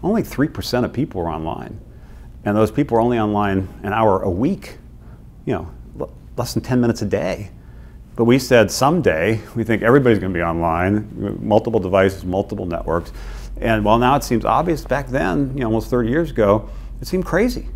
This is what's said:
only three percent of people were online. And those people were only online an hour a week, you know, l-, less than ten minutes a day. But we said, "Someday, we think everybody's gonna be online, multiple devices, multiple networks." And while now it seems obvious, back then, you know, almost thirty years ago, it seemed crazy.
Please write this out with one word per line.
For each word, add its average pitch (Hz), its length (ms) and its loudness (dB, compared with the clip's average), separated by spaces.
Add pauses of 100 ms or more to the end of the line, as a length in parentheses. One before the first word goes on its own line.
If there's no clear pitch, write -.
only 196 200 0
three - 260 -2
percent - 380 -2
of - 80 -6
people 123 260 -4
were 85 80 -2
online. 80 500 -6 (680)
And 104 100 2
those 107 140 4
people 143 240 0
were 113 80 4
only 120 160 2
online 104 500 0 (140)
an 98 100 -4
hour 107 300 4
a 101 80 0
week, 131 480 -2 (680)
you 139 80 -2
know, 87 180 -6 (300)
l-, - 100 -8 (280)
less 120 160 -4
than - 80 0
ten 127 180 2
minutes 117 220 2
a - 20 -4
day. 95 460 -4 (680)
But 117 80 2
we 123 140 6
said, 120 320 6
"Someday, 110 720 2 (120)
we 113 80 -2
think 107 200 0
everybody's 120 380 6
gonna 92 120 -4
be 85 100 -2
online, 92 1000 0
multiple 110 380 2
devices, 92 440 2
multiple 98 400 -2
networks." 82 480 -4 (480)
And 110 240 0
while 107 140 4
now 123 180 4
it 143 80 0
seems 110 220 0
obvious, 143 360 0
back 135 260 -4
then, 143 440 -2
you 139 80 -6
know, 123 60 -2
almost 110 240 -2
thirty 123 180 0
years 151 220 0
ago, 107 400 2 (320)
it - 40 -10
seemed 185 200 -2
crazy. 226 500 0